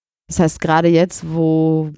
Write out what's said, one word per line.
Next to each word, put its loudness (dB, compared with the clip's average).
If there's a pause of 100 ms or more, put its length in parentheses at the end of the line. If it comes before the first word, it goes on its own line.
(260)
Das -6
heißt, 0
gerade 2
jetzt, 0
wo, 0